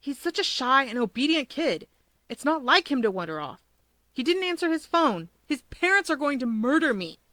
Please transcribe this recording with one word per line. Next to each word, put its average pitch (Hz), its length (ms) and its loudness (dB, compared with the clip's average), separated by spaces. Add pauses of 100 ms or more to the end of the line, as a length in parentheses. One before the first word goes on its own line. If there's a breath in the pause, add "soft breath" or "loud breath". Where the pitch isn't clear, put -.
He's 277 180 -8
such 330 200 -4
a 392 60 0
shy 262 400 2
and 240 140 -6
obedient 262 500 0
kid. 254 380 -2 (420)
It's - 160 -12
not 294 200 0
like 302 260 4
him 269 120 0
to 220 80 4
wander 165 300 -4
off. 135 200 -10 (520)
He 262 100 -6
didn't 349 220 2
answer 349 260 -2
his 320 160 -2
phone. 226 420 0 (180)
His - 160 -4
parents 381 480 0
are 311 60 2
going 285 240 -2
to 254 60 -2
murder 247 460 2
me. 185 260 -4 (140)